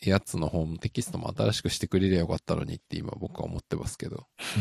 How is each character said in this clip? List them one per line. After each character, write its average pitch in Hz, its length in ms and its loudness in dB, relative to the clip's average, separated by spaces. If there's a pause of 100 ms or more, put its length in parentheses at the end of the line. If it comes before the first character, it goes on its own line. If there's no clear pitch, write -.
や 98 200 6
つ - 160 -6
の 80 120 0
方 80 180 2
も 80 100 -4
テ - 140 -2
キ - 100 -4
ス - 120 -4
ト - 60 -4
も - 160 -4
新 107 200 4
し - 80 -4
く - 80 0
し - 80 -4
て - 80 -4
く - 120 4
れ 95 120 6
り 92 60 6
ゃ 87 40 6
よ 82 80 2
か 87 60 0
っ 87 60 -2
た - 160 -2
の 78 80 -2
に 78 100 -4
っ 82 40 -6
て - 200 -10
今 - 140 -6
僕 - 260 -8
は - 80 -4
思 85 120 -6
っ - 40 -8
て - 140 -8
ま - 100 -4
す - 100 -8
け - 120 -8
ど。 - 180 -12 (340)